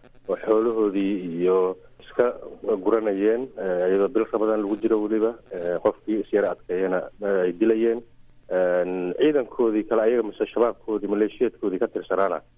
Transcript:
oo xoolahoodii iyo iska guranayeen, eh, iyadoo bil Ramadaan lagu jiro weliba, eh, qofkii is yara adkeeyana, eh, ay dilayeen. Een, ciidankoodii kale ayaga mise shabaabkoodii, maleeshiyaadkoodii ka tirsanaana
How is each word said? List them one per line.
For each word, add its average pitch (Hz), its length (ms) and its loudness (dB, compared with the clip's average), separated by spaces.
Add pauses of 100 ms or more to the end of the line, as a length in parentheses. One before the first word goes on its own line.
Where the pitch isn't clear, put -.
(260)
oo 95 100 -2
xoolahoodii 107 800 0 (160)
iyo 92 460 2 (220)
iska - 280 -2 (460)
guranayeen, 107 680 2 (100)
eh, 90 360 -2
iyadoo 98 200 4
bil 107 180 0
Ramadaan 107 360 0
lagu 104 140 -2
jiro 110 220 2
weliba, 107 320 0 (220)
eh, 87 260 -4
qofkii 107 420 -2
is - 120 -6
yara 101 180 2
adkeeyana, 92 500 -2 (180)
eh, 98 260 0
ay 90 80 0
dilayeen. 113 500 0 (460)
Een, 90 680 0
ciidankoodii 120 680 2
kale 110 180 2
ayaga 117 200 2
mise 104 240 -6
shabaabkoodii, 107 640 -2
maleeshiyaadkoodii 104 680 -2
ka 113 100 0
tirsanaana 90 520 -2 (180)